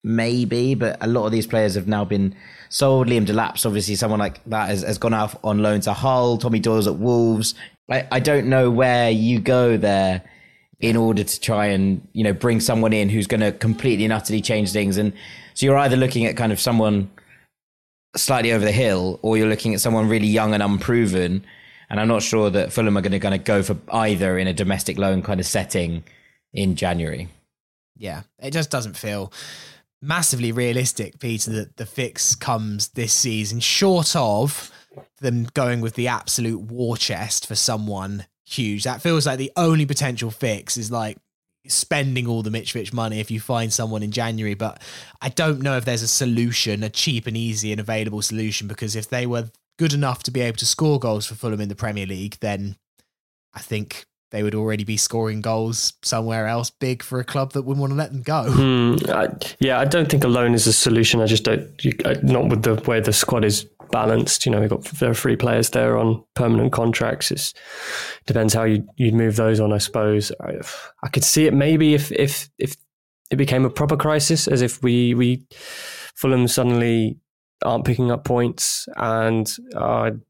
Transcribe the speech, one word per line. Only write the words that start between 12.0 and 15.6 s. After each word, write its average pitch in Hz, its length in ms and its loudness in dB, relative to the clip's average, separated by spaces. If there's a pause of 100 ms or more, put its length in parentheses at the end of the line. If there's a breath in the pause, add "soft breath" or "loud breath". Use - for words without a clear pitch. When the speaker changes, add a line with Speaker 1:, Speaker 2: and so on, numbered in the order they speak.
Speaker 1:
you 110 100 0
know, 104 100 2
bring 117 260 2
someone 113 340 2
in 104 160 2
who's 104 160 0
gonna 107 260 2
completely 110 520 0
and 110 100 2
utterly 107 260 -2
change 104 320 0
things. 98 260 0
And 104 140 0 (440 loud breath)
so 135 100 -2